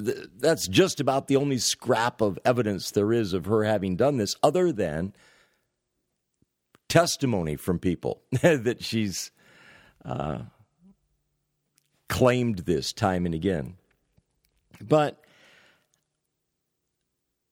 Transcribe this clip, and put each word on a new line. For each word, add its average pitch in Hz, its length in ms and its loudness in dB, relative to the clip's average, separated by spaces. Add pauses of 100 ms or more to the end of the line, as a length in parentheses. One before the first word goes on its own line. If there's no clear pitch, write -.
th-, 101 260 -6 (100)
that's 147 280 0
just 151 320 2
about 135 300 0
the 139 80 4
only 135 220 0
scrap 120 640 0
of 101 220 0
evidence 110 460 0
there 104 220 2
is 107 220 0
of 85 100 -2
her 107 200 2
having 98 320 0
done 135 200 2
this, 104 260 -2
other 170 300 2
than 92 400 -4 (1800)
testimony 113 640 2
from 87 240 -2
people 82 480 -4
<laughs> - 160 -2
that 123 400 2
she's, 107 480 -4 (760)
uh, 131 360 -6 (1700)
claimed 120 520 2
this 76 320 -2
time 92 340 0
and 82 80 -2
again. 82 420 -4 (1040)
But 147 420 0 (2250)